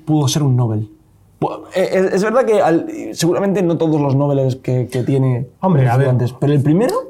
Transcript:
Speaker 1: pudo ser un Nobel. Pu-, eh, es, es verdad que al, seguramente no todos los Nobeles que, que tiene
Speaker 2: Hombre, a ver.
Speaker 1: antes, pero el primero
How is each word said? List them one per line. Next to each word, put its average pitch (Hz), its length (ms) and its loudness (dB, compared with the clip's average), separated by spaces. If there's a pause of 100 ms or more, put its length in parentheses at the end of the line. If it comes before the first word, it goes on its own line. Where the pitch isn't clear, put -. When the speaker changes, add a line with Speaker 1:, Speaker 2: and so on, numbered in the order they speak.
Speaker 1:
pudo 151 240 2
ser 151 140 -2
un 131 140 2
Nobel. 110 320 -2 (500)
Pu-, - 200 -4 (160)
eh, 185 180 0
es, 190 220 2
es 190 80 0
verdad 226 220 0
que 214 160 2
al, 160 260 2 (260)
seguramente 180 500 0
no 170 160 0
todos 156 200 0
los 143 160 0
Nobeles 135 420 0
que, 127 320 -4
que 127 140 -4
tiene 131 440 0 (140)
Speaker 2:
Hombre, 147 280 2
a 120 80 2
ver. 135 120 2
Speaker 1:
antes, 120 300 0
pero 143 140 0
el 143 100 2
primero 196 320 2 (140)